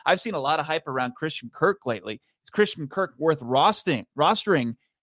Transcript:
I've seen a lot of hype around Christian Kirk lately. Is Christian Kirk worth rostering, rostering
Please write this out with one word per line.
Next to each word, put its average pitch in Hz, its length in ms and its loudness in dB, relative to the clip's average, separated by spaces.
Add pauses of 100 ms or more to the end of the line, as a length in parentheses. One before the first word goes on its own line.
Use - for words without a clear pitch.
I've 180 160 2
seen 214 140 -4
a 151 40 -2
lot 147 220 0
of 151 40 -2
hype 156 220 -4
around 127 280 -4
Christian 143 380 -8
Kirk 196 320 0
lately. 107 360 -4 (240)
Is - 40 -20
Christian 196 380 0
Kirk 190 300 -4
worth 147 240 0
rostering, 139 640 2 (120)
rostering 151 580 2 (280)